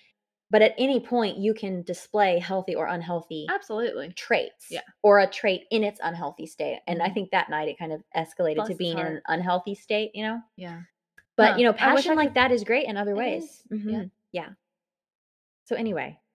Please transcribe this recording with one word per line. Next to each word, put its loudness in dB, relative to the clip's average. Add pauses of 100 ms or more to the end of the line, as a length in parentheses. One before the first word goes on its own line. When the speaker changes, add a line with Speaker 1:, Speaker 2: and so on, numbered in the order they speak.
(500)
Speaker 1:
But 6
at 6
any 2
point, -2
you 2
can -6
display 2
healthy -4
or -2
unhealthy -6
Speaker 2:
Absolutely. -6
Speaker 1:
traits -4
Speaker 2:
Yeah. -10 (220)
Speaker 1:
or 10
a 6
trait -2
in 0
its -4
unhealthy -6
state. -6
And -4
I 2
Speaker 2:
Mm-hmm. -4
Speaker 1:
think -6
that 0
night -4
it -6
kind -8
of -8 (140)
escalated -2
Speaker 2:
Bless -2
Speaker 1:
to -4
Speaker 2:
his -8
Speaker 1:
being -2
in -2
Speaker 2:
heart. -4
Speaker 1:
an -14
unhealthy -2
state, -4
you -8
know? -6 (160)
Speaker 2:
Yeah. -14 (540)
Speaker 1:
But, 6
Speaker 2:
Huh. 0
Speaker 1:
you 4
know, 6
Speaker 2:
I -
wish -8
I 6 (220)
Speaker 1:
passion 4
like 4
Speaker 2:
could -6
Speaker 1:
that 6
is 2
great 0
in -6
other -2
Speaker 2:
It -2
Speaker 1:
ways. -4
Speaker 2:
is. -20
Yeah. -6
Speaker 1:
Mm-hmm. -6 (260)
Yeah. -10 (1160)
So -4
anyway. -6 (160)